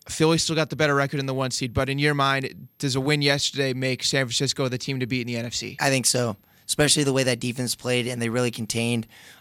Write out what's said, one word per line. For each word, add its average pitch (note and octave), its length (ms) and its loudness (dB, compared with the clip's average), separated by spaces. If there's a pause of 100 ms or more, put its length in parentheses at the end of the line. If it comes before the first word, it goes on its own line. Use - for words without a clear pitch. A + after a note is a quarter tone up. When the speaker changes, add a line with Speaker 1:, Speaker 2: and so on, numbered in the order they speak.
Speaker 1:
Philly D#3+ 300 2
still D#3+ 180 -2
got D#3 140 0
the D3 80 -6
better D3 180 2
record C#3 260 0
in C3+ 40 -6
the C3+ 80 -4
one C3 180 -2
seed, B2 220 -4
but C3+ 160 0
in C#3 100 -2
your D3 140 2
mind, C3+ 560 -2 (100)
does C3 180 -2
a C3+ 40 2
win D3 220 2
yesterday C#3 500 0
make C3 320 -2
San C3+ 220 2
Francisco C3 420 0
the B2 80 -2
team C3 240 -6
to B2+ 60 -2
beat B2 160 -2
in A#2 40 -8
the A#2+ 120 -6
N A#2 80 -4
F A#2 80 -8
C? A#2 260 -8
Speaker 2:
I C#3+ 80 2
think C3 160 2
so, A#2+ 320 2 (300)
especially D3 380 4
the C3+ 100 2
way C3+ 80 2
that B2 180 0
defense B2 340 -2
played B2 320 -2
and B2 140 -6
they A#2 80 0
really B2 220 2
contained, A#2 560 -2 (340)